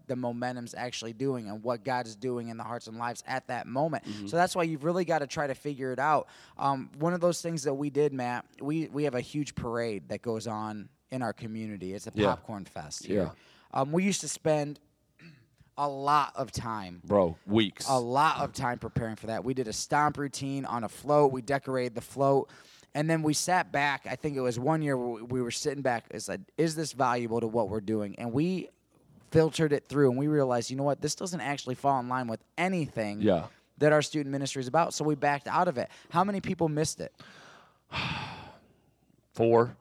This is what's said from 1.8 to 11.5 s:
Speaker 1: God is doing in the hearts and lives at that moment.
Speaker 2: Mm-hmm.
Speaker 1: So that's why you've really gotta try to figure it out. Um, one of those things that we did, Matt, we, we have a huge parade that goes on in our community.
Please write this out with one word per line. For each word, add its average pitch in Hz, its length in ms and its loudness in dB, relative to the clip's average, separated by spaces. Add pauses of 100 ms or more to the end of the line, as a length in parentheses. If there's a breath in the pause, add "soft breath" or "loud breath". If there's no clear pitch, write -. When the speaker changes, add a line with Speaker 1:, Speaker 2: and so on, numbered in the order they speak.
Speaker 1:
God 123 220 -2
is 113 100 -14
doing 120 320 -4
in 113 80 -10
the 113 80 -10
hearts 117 220 -8
and 113 100 -12
lives 120 300 -6
at 131 220 -4
that 120 180 -6
moment. 135 380 -2
Speaker 2:
Mm-hmm. 104 240 -10
Speaker 1:
So 156 80 -2
that's 175 200 2
why 180 60 2
you've 160 220 -2
really 175 200 0
gotta 156 220 0
try 147 200 -4
to 135 80 -4
figure 135 380 -6
it 120 60 -4
out. 143 300 2 (300 loud breath)
Um, 139 400 0
one 160 140 2
of 180 80 -2
those 170 220 2
things 165 220 -4
that 143 100 2
we 143 160 -2
did, 143 240 2
Matt, 123 320 -4 (140)
we, 151 280 -2
we 139 160 -2
have 139 100 0
a 123 60 0
huge 147 340 -4
parade 117 540 -4
that 104 140 -6
goes 110 240 -2
on 107 420 -6 (220)
in 131 120 -4
our 110 120 -2
community. 107 580 -8